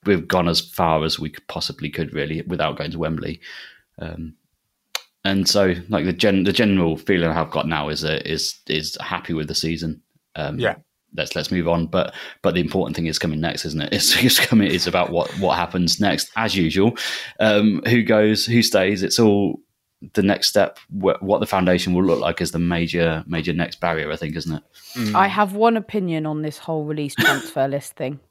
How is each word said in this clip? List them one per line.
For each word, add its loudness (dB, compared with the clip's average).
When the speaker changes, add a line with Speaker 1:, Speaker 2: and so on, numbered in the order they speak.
Speaker 1:
we've 2
gone 2
as 0
far 0
as -4
we -6
could -20
possibly -8
could, -6
really, -6
without -4
going -6
to -10
Wembley. -6
Um, -12
and 2
so, 4
like, 0
the 0
gen-, 2
the 2
general 4
feeling 2
I've -2
got -2
now -2
is -6
that -2
is, -4
is -4
happy -6
with -4
the -8
season. -4
Um, -6
Speaker 2:
Yeah. -2
Speaker 1:
let's, -6
let's -4
move 0
on. 2
But, -2
but 0
the 2
important -2
thing -2
is -4
coming -2
next, -4
isn't -6
it? -6
<laughs> -2
It's, 2
it's 4
coming, 4
it's 0
about 2
what, 0
what 2
happens 0
next, 0
as -2
usual. 2
Um, 4
who 4
goes, 4
who 4
stays? 2
It's 2
all 4
the 2
next 2
step. 2
Wh-, 0
what 2
the -2
foundation 2
will 4
look 2
like -2
is -2
the -6
major, 0
major -4
next -4
barrier, -2
I -6
think, -8
isn't -6
it? -10
Speaker 2:
Mm. -4
Speaker 3:
I 4
have -2
one 2
opinion -4
on -4
this -8
whole -6
release -6
transfer 0
<laughs> -
list -6
thing. -8